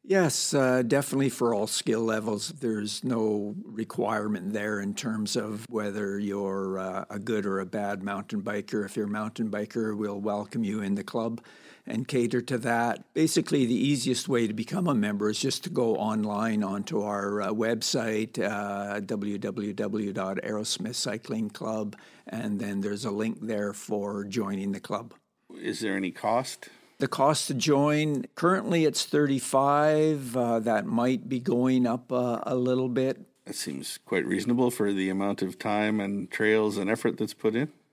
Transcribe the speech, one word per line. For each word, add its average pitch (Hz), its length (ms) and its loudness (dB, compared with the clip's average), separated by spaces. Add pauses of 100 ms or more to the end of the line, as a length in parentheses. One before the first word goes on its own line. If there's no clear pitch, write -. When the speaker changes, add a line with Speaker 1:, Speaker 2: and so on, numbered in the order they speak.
Speaker 1:
Yes, 180 520 2
uh, 127 280 6
definitely 135 460 2
for 117 260 2
all 107 120 0
skill 110 340 0
levels. 110 480 0
There's 110 560 -4
no 107 500 0 (100)
requirement 107 920 -2
there 104 260 -2
in 101 140 -4
terms 110 420 -4
of 107 320 -4
whether 101 500 -4
you're, 98 600 -2
uh, 95 320 -4
a 104 80 -6
good 107 260 -2
or 98 160 0
a 92 60 -6
bad 101 360 -4
mountain 101 380 -4
biker. 104 440 -4
If - 120 -8
you're 107 100 0
a 101 40 -4
mountain 107 400 -4
biker, 104 460 -4
we'll 101 240 -4
welcome 104 440 -2
you 104 160 -2
in 101 140 0
the 101 100 -4
club 117 380 -4 (440)
and 113 220 -4
cater 123 320 2
to 120 180 -2
that. 117 540 0
Basically, 156 540 4
the 120 80 2
easiest 131 520 2
way 117 200 4
to 107 80 -2
become 165 340 -2
a 139 60 2
member 104 340 2
is 107 100 0
just - 260 -2
to - 60 -6
go 117 260 2
online 107 680 0
onto 101 380 -2
our, 101 400 0
uh, 95 80 0
website, 110 880 0
uh, 101 640 -2
w 101 380 -4
w 101 360 -4
w 104 380 -2
dot 98 260 -4
aerosmith 107 580 -4
cycling 110 540 -4
club, 110 440 -4 (320)
and 107 320 -4
then 101 220 -4
there's 101 240 -4
a 107 60 -4
link 110 320 -2
there 104 320 -2
for 101 500 -4
joining 98 480 -2
the 98 80 -6
club. 104 340 -6 (400)
Speaker 2:
Is - 260 -6
there 101 140 0
any 95 160 0
cost? - 600 -2 (300)
Speaker 1:
The 135 80 0
cost 147 380 4
to 147 80 -2
join, 147 800 4
currently 170 500 4
it's - 220 2
thirty-five. 147 1300 4
Uh, 117 240 4
that 107 240 2
might 120 460 0
be 131 100 0
going 127 460 4
up, 120 260 -2
uh, 123 300 0
a 131 120 -2
little 127 360 2
bit. 131 340 0 (220)
Speaker 2:
That - 100 -10
seems - 480 -8
quite 87 220 0
reasonable 120 440 2
for 101 220 0
the 95 160 2
amount 98 320 0
of 92 180 -2
time 107 400 0
and 101 320 -2
trails 107 460 4
and 98 140 0
effort 110 260 0
that's 107 160 -2
put 110 240 0
in. 143 160 0 (200)